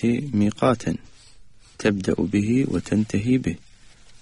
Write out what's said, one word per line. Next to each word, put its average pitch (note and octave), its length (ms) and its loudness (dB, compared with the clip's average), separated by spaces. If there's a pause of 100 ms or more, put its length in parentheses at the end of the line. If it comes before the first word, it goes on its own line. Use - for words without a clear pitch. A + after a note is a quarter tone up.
(340)
ميقاتا G#2 640 0 (840)
تبدأ G2+ 400 0
به G#2 500 2
وتنتهي G#2+ 720 0
به. - 180 -4 (640)